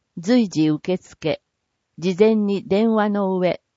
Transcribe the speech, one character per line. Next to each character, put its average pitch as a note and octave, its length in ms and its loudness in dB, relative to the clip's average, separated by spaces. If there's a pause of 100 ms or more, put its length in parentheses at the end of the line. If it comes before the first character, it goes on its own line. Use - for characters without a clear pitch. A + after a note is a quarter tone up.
(160)
随 G#3+ 320 2
時 D#3 200 0
受 D#3 280 -2
付。 - 460 -8 (560)
事 F3 180 -4
前 A3 200 4
に G3+ 320 -4
電 G#3+ 240 2
話 G#3+ 180 0
の G3 260 -2
上、 F3+ 260 -2 (140)